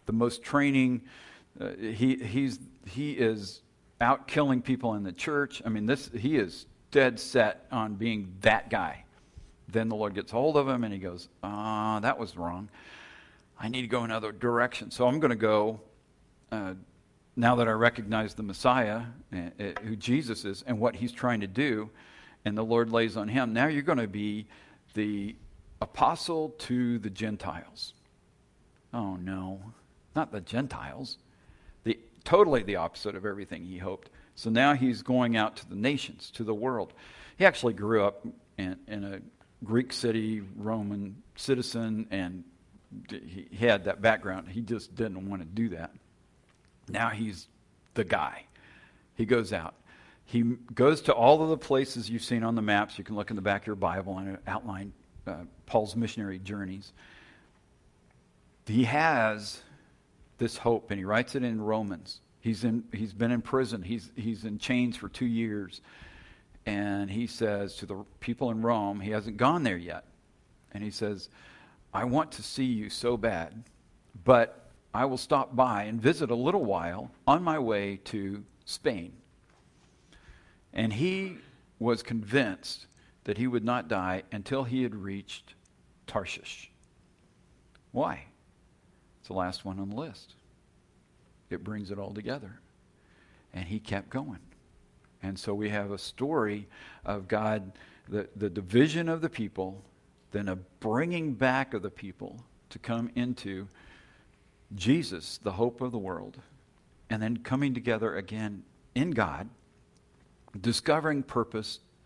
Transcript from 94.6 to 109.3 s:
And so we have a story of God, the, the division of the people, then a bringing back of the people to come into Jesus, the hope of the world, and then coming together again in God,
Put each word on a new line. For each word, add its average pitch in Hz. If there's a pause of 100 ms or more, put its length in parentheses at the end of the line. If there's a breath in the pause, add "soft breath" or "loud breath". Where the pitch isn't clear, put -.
And 95
so 104
we 104
have 104
a 98
story 107 (380 loud breath)
of 98
God, 107 (380 loud breath)
the, 101
the 101
division 127
of 165
the 160
people, 98 (480)
then 104
a 92
bringing 143
back 131
of 101
the 98
people 101 (260)
to -
come 117
into 101 (1080 loud breath)
Jesus, 101
the 101
hope 117
of 127
the 117
world, 95 (720)
and 107
then 113
coming 131
together 110
again 101 (320)
in 160
God, 98 (1120)